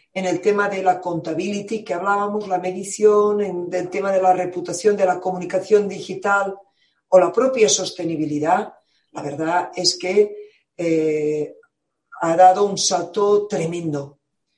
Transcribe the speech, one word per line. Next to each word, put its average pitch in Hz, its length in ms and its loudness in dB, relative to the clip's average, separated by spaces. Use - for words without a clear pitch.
en 190 140 -4
el 170 160 -2
tema 202 260 2
de 190 140 -4
la 185 120 4
accountability 202 880 -6
que - 100 -6
hablábamos, 202 540 -2
la 185 100 -2
medición, 208 840 2
en, 175 280 -4
del 175 220 -4
tema 196 200 -2
de 190 80 2
la 185 140 4
reputación, 180 640 -2
de 196 80 2
la 180 140 0
comunicación 185 680 0
digital 196 680 -2
o 185 100 8
la 180 120 4
propia 233 380 4
sostenibilidad, 165 1040 -2
la - 100 -14
verdad 160 540 -4
es 180 200 -2
que, 202 400 0
eh, 151 760 -2
ha 165 160 0
dado 185 300 8
un 190 140 -2
salto 202 680 0
tremendo. 160 720 -6